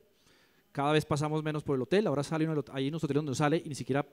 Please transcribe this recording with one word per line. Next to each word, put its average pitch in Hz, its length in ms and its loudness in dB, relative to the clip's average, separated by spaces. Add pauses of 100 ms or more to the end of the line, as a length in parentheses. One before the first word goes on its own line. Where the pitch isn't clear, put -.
(720)
Cada 143 180 0
vez 151 140 4
pasamos 151 360 0
menos 151 220 -4
por 143 140 0
el 127 40 0
hotel, 196 260 2
ahora 139 160 2
sale 156 200 -2
uno 160 120 0
del 143 100 0
hot-, - 100 -12
hay 135 140 -2
unos 160 120 -6
hoteles 143 220 0
donde 135 120 -4
sale 151 280 2
y 165 60 -10
ni 135 60 -8
siquiera 139 380 -2